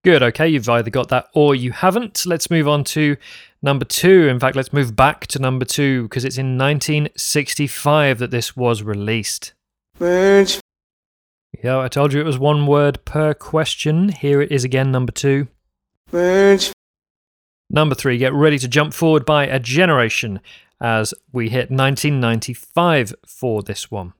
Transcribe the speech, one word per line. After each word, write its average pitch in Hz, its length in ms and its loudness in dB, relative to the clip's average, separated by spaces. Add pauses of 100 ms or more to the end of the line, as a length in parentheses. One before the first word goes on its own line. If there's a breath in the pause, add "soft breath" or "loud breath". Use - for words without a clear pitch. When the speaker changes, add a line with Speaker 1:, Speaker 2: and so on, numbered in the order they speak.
Speaker 1:
Good, 156 200 6
okay, 123 240 0
you've 131 220 0
either 117 200 0
got 120 200 -4
that - 240 -2
or 147 200 4
you 123 180 -2
haven't. 196 540 -2
Let's 170 240 -4
move 156 200 0
on 147 160 0
to 147 320 -2 (440 loud breath)
number 139 220 0
two. 175 460 4
In 123 100 0
fact, 131 160 0
let's 135 160 -4
move 127 240 -2
back 131 320 0
to - 120 -8
number 127 260 -2
two, 135 420 -2
'cause 120 160 -6
it's 127 140 -6
in 131 180 -4
nineteen 147 640 -2
sixty-five 147 1000 -2
that 120 120 -6
this 120 240 -6
was 120 260 -2
released. 107 680 -6 (460)
Speaker 2:
Birds. 190 640 4 (1000)
Speaker 1:
Yeah, 131 180 -2
I 131 100 -4
told 143 240 0
you 143 80 0
it 151 40 -4
was 139 140 -2
one 147 260 2
word 143 380 2
per 151 300 0
question. 156 760 -2
Here 143 340 0
it 151 120 -2
is 131 100 0
again, 131 260 0
number 127 220 -2
two. 139 380 0 (600)
Speaker 2:
Birds. 190 640 4 (1000)
Speaker 1:
Number 151 240 0
three, 123 240 -2
get 131 160 0
ready 147 240 2
to 127 120 -6
jump 147 240 0
forward 156 320 2
by 147 220 2
a 131 120 -2
generation 123 800 0 (400 soft breath)
as 113 340 -2 (200)
we 117 160 -4
hit 123 200 -4
nineteen 135 520 0
ninety-five 123 920 -2 (120)
for 113 360 -6
this - 300 -12
one. 92 280 -10